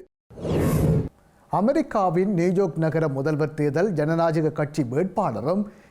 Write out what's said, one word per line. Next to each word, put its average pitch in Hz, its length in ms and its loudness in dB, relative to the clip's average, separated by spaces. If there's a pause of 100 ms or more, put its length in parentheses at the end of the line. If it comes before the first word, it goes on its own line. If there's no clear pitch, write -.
(1500)
அமெரிக்காவின் 196 840 0
நியூயார்க் 175 440 0
நகர 160 300 0
முதல்வர் 147 460 -2
தேர்தல் 156 380 0
ஜனநாயக 160 600 0
கட்சி 151 300 -2
வேட்பாளரும் 151 800 -2 (280)